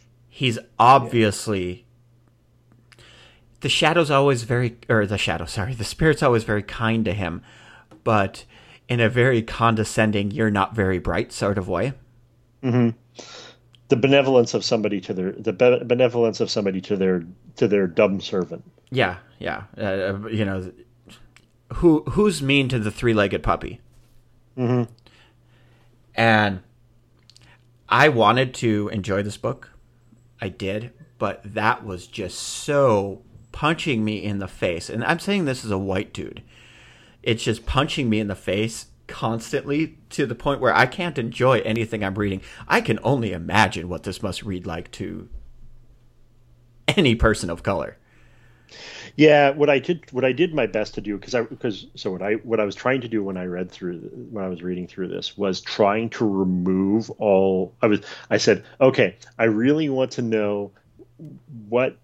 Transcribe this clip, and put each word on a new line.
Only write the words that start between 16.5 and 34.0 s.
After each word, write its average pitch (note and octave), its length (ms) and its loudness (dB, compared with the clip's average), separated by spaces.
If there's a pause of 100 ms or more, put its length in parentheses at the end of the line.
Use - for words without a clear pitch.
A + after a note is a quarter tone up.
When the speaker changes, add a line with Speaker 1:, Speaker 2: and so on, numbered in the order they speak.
Speaker 2:
to G2+ 140 -4
their, F#2 280 0 (340)
to B2 100 2
their G2 180 2
dumb G2 360 2
servant. F2 420 -6 (260)
Speaker 1:
Yeah, G2+ 280 0 (220)
yeah. F2 240 -8 (140)
Uh, G2 520 -4
you A2 160 -2
know, F#2+ 260 -6 (1000)
who, D#3 280 4 (100)
who's F#3 300 2
mean C3+ 280 2
to B2 100 0
the G#2+ 100 -2
three-legged G#2 540 0
puppy? F#2+ 380 -4 (760)
Speaker 2:
Mm-hmm. B2 340 0 (1200)
Speaker 1:
And G#2+ 460 2 (1300)
I C3+ 220 6
wanted B2 460 4
to G#2 340 0
enjoy G2+ 320 -2
this G2+ 160 -8
book. - 340 -8 (680)
I G2+ 80 -6
did, G#2 420 -6 (280)
but G2+ 220 -4 (120)
that A2 320 0
was F#2 220 -10
just F2+ 320 -10
so A2 840 0 (300)
punching D3+ 520 -2